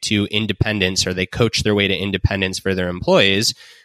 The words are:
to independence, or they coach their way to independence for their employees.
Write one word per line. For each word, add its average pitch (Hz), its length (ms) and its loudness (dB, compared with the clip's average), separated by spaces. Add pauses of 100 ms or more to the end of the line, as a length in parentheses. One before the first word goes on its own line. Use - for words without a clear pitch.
to 104 260 2
independence, 101 800 0
or 92 60 -2
they 92 120 -2
coach - 380 0
their 107 100 2
way 101 140 2
to 95 80 2
independence 95 640 -4
for 95 160 -2
their 90 140 -2
employees. 98 640 2 (320)